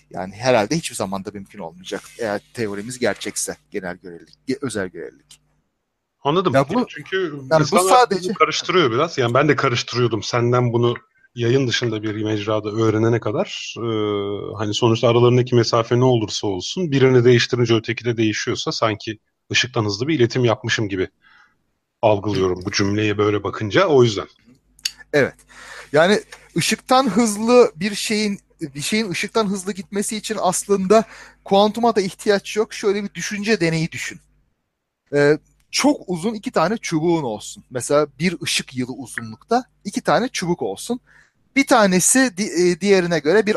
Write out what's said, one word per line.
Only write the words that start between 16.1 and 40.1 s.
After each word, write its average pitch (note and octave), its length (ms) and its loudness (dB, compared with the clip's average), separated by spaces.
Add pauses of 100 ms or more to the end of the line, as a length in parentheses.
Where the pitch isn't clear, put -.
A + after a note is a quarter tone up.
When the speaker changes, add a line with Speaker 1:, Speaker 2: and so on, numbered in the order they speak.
Speaker 2:
olsun G#2 440 -4
birini C3 340 6
değiştirince A#2+ 500 4
öteki A2+ 300 -2
de A#2 120 -2
değişiyorsa A2 560 -2
sanki G#2+ 460 -4 (340)
ışıktan A#2+ 320 0
hızlı G#2 240 -4
bir E3 60 0
iletim B2 300 2
yapmışım A2+ 440 0
gibi F#2 200 -4 (960)
algılıyorum F#2+ 600 0
bu G2+ 80 -8
cümleye G#2 460 0
böyle G#2 260 2
bakınca. G#2+ 420 0
O C#3 160 6
yüzden. G2+ 240 0 (840)
Speaker 1:
Evet. C3+ 220 2 (580)
Yani F3 280 4 (360)
ışıktan B3+ 540 0
hızlı A3+ 680 4
bir G3+ 180 -6
şeyin, G#3 460 -4 (200)
bir C#3+ 200 -10
şeyin G#3+ 300 -2
ışıktan G#3 360 -2
hızlı F#3+ 260 -4
gitmesi G3+ 440 -6
için G#3 240 -8
aslında G3 640 2 (400)
kuantuma G#3+ 520 2
da A3+ 40 0
ihtiyaç G3+ 560 -2
yok. - 180 -2
Şöyle G3+ 300 -2
bir G3+ 100 -10
düşünce G3+ 460 -4
deneyi E3 320 0
düşün. - 280 -12 (920)
Ee, C#3+ 240 4 (320)
çok - 360 0
uzun F#3 280 -4
iki A3+ 160 -10
tane F#3+ 260 0
çubuğun E3 460 -2
olsun. G#2+ 480 -10
Mesela C#3+ 360 0 (120)
bir F3 240 -4
ışık - 340 -6
yılı B2+ 160 -4
uzunlukta B2 720 -6 (200)
iki - 160 -6
tane F#3 280 2